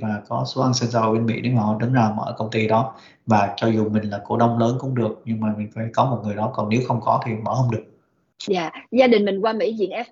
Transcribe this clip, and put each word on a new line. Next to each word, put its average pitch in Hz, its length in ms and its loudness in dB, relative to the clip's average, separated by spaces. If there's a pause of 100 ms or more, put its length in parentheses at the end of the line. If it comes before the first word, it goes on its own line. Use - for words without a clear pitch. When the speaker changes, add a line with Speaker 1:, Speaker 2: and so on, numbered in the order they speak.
Speaker 1:
và 107 280 -4
có 123 180 -2
số - 140 -4
an 131 120 2
sinh 120 160 0
xã 117 100 0
hội 110 180 2
bên 117 80 0
Mỹ 110 160 -2
để 120 80 -2
mà 123 120 2
họ 107 180 2
đứng 120 140 0
ra 113 240 4
mở - 200 -6
công 110 140 -4
ty 110 160 0
đó. 113 280 2 (300)
Và 101 300 4
cho 117 120 0
dù 110 220 2
mình 104 200 0
là 101 160 -6
cổ 120 120 -2
đông 117 200 4
lớn 117 220 2
cũng 131 160 -4
được, 110 300 -2
nhưng 113 140 -4
mà 110 180 -2
mình 104 180 -6
phải 113 180 -6
có 117 120 2
một 104 200 -2
người 104 100 -4
đó, 107 180 -4
còn 107 160 -4
nếu 120 180 2
không 117 140 -2
có 113 240 0
thì 110 60 -6 (120)
mở 110 120 -2
không 123 160 2
được. 110 120 -4 (640)
Speaker 2:
Dạ, 180 240 -2 (200)
gia 254 160 6
đình 214 180 6
mình 196 160 -2
qua 220 120 0
Mỹ 214 200 -2
diện 208 160 -2
F 214 220 -8